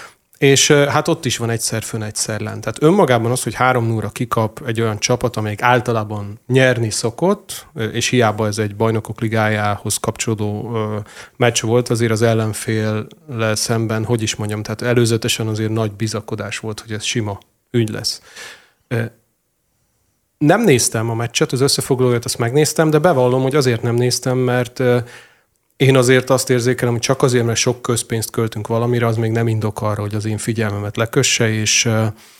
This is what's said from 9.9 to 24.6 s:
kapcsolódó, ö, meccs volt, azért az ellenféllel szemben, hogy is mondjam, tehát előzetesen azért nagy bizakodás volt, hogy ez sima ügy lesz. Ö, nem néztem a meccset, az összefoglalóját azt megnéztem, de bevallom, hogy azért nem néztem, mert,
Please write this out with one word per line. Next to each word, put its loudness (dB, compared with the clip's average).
kapcsolódó, -4
ö, -4
meccs 2
volt, 0
azért 0
az 0
ellenféllel -2
szemben, -2
hogy 0
is -4
mondjam, -6
tehát -8
előzetesen 0
azért -2
nagy -2
bizakodás -6
volt, -10
hogy -14
ez -8
sima -4
ügy 2
lesz. -8
Ö, -2
nem 4
néztem 2
a -4
meccset, -2
az -2
összefoglalóját 2
azt -6
megnéztem, 2
de 2
bevallom, 4
hogy 0
azért 2
nem 0
néztem, 0
mert, -2